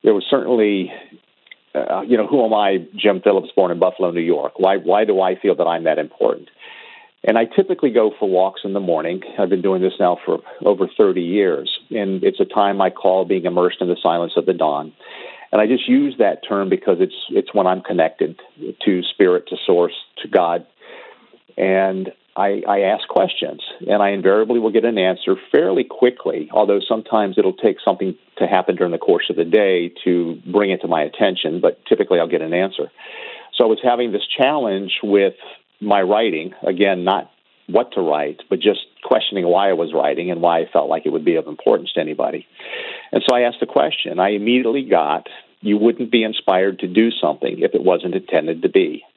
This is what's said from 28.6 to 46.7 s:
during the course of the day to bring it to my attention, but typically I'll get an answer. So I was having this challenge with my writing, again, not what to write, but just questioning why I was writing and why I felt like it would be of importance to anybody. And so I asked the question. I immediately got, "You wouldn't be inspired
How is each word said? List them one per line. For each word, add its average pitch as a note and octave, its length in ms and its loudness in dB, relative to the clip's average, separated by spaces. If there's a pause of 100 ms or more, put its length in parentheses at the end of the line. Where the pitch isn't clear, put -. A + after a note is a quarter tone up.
during F2+ 160 0
the E2 80 -4
course - 300 2
of F2 60 -2
the E2+ 80 0
day F2+ 480 2 (140)
to E2+ 400 0
bring G2 240 2
it F2+ 120 -2
to - 60 -8
my E2 140 0
attention, F2 580 -2
but - 260 0
typically F#2 340 2
I'll E2 80 0
get D#2+ 160 -2
an D#2+ 100 -6
answer. F2+ 380 -4 (640)
So B2 100 4
I - 20 2
was A2 160 2
having A#2+ 300 0
this G2+ 120 -4 (120)
challenge A#2 680 -2
with G2+ 300 2 (480)
my G2+ 200 2
writing, F#2+ 600 0
again, F#2 440 0
not F#2+ 260 -2 (360)
what A#3 260 0
to G2 80 -2
write, D2+ 480 -2
but F#2 100 -2
just F#2+ 220 0 (220)
questioning - 440 0
why G2 220 2
I F#2+ 40 2
was D#2+ 200 -2
writing D2 360 -2
and E2+ 120 -4
why E2+ 180 2
I D#2+ 140 -2
felt D2 160 2
like D#2 160 -2
it D2 60 0
would D#2 120 -4
be E2 120 2
of D#2 120 -2
importance - 460 0
to E2+ 80 -2
anybody. D2 460 -6 (640)
And - 140 0
so B2 100 2
I B2 60 2
asked A#2+ 200 -2
the - 40 -2
question. - 540 -2
I G2 120 2
immediately A#2+ 520 0
got, E2 460 0 (320)
"You G#2 160 0
wouldn't A#2 340 0
be A2+ 120 2
inspired G2 560 0